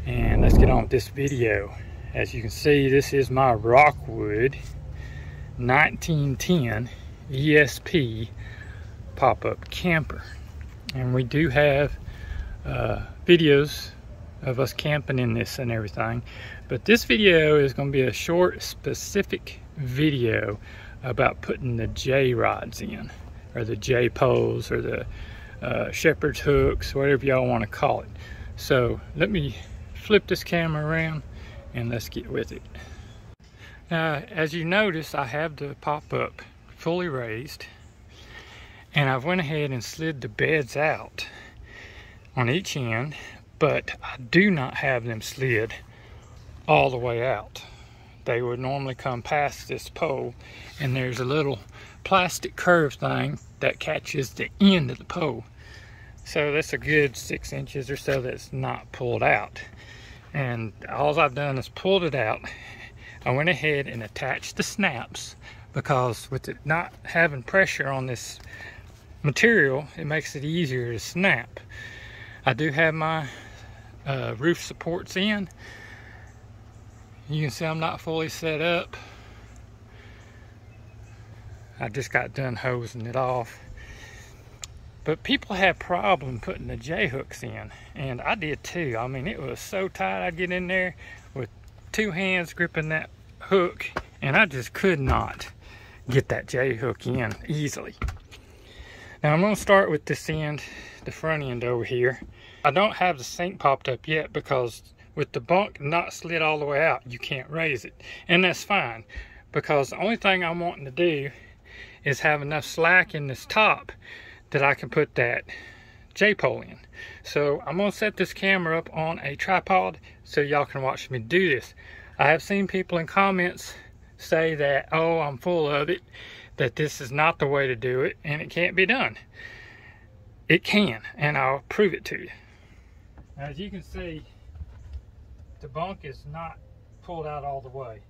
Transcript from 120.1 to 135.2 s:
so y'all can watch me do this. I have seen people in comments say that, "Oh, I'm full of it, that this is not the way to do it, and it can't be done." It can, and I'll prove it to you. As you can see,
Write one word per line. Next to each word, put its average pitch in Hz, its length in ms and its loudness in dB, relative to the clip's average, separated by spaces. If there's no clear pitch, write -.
so - 160 0
y'all 143 240 2
can 139 160 -6
watch - 300 -4
me 131 80 -4
do 165 320 2
this. 123 240 -2
I 139 100 6
have 156 140 6
seen 196 240 0
people 180 300 -2
in 165 100 -2
comments 190 680 0
say 160 380 2
that, 143 380 0
"Oh, 165 280 2
I'm 143 160 -4
full 165 320 0
of 147 220 0
it, - 100 -2
that 131 200 0
this 151 260 -4
is 120 100 -8
not 156 260 2
the 156 80 2
way 139 200 2
to 127 100 0
do 127 240 0
it, - 240 -2
and 151 160 -4
it - 80 -10
can't 175 260 0
be 185 120 6
done." 196 320 0
It 165 160 4
can, 160 380 2
and 147 200 0
I'll 135 320 0
prove 208 240 2
it - 140 -10
to - 120 -6
you. - 120 -12
As 143 220 -10
you 196 100 -8
can 180 140 -12
see, 170 420 -12